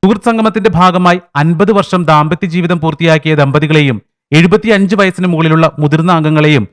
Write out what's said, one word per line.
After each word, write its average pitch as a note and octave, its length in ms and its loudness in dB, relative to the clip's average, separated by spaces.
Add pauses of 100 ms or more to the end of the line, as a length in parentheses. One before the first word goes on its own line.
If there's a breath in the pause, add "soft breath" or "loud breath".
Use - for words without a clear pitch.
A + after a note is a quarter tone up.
സുഹൃത്ത് G#3+ 280 0
സംഗമത്തിന്റെ A3 480 -2
ഭാഗമായി F3+ 400 2 (220)
അൻപത് E3+ 380 0
വർഷം F#3 320 -2
ദാമ്പത്യ D#3 440 0
ജീവിതം F3 300 -2
പൂർത്തിയാക്കിയ D#3+ 560 0
ദമ്പതികളെയും C#3+ 580 -2 (400)
എഴുപത്തിയഞ്ച് G3 640 2
വയസ്സിന് F#3 320 -2
മുകളിലുള്ള D#3+ 360 0 (140)
മുതിർന്ന D#3 360 0
അംഗങ്ങളെയും D3+ 540 0